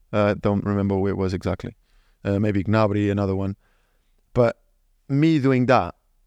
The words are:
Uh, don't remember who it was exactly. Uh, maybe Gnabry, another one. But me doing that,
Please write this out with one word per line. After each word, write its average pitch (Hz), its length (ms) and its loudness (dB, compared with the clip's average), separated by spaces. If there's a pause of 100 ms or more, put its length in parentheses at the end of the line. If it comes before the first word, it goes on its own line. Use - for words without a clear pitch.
(100)
Uh, 104 300 2
don't 101 240 0
remember 101 300 0
who 98 140 -2
it 95 100 -4
was 95 160 -2
exactly. 90 420 -6 (480)
Uh, 101 140 0
maybe 101 260 0
Gnabry, 104 460 2
another 98 260 0
one. 95 180 -4 (800)
But 120 260 2 (520)
me 156 280 2
doing 127 280 2
that, 110 280 2 (320)